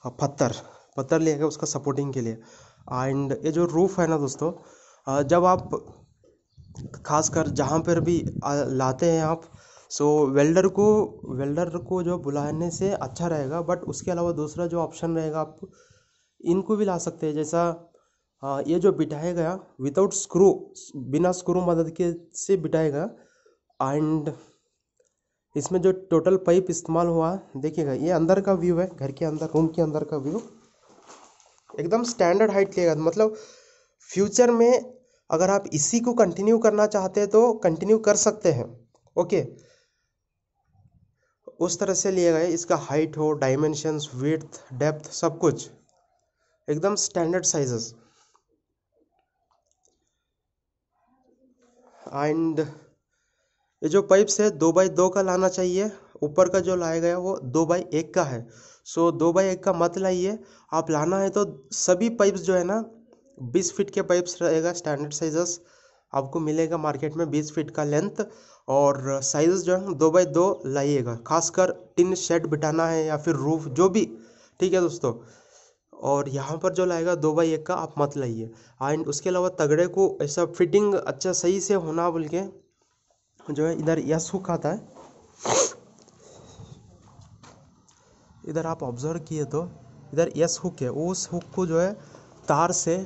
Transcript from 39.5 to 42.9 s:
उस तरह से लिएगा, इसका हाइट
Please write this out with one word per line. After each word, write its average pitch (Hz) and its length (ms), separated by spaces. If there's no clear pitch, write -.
उस 165 180
तरह 196 160
से 190 160
लिएगा, 175 300
इसका 170 360
हाइट 151 400